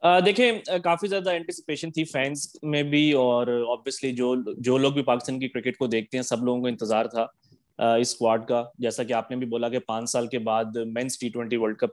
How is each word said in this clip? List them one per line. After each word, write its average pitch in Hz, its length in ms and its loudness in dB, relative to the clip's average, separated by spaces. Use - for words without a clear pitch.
अ, 180 160 6
देखें, 214 320 4
अ, 185 260 -4
काफी 175 300 0
ज्यादा 190 240 -2
एंटिसिपेशन 165 580 -6
थी 160 140 -2
फैंस 143 600 -4
में 147 260 0
भी 147 220 4
और 123 580 2
obviously 123 440 -4
जो, 123 400 0
जो 127 240 2
लोग 139 160 4
भी 143 80 2
पाकिस्तान 127 360 0
की 127 100 -4
क्रिकेट 123 280 -4
को 135 100 0
देखते 113 300 -2
हैं, 127 60 -2
सब 117 200 -2
लोगों 123 180 0
को 127 80 -2
इंतजार 113 400 0
था, 117 240 -4
अ, 117 160 4
इस 120 140 2
स्क्वाड 113 340 2
का। 120 360 -2
जैसा 120 240 -2
कि 117 80 -4
आपने 113 240 -2
भी 127 100 -4
बोला 117 220 -2
कि 123 100 -2
पांच 117 300 -4
साल 120 200 -2
के 123 100 -4
बाद 110 380 0
मेंस 117 440 -6
टी 120 100 -6
ट्वेंटी 117 260 -4
वर्ल्ड 110 200 0
कप 117 160 -2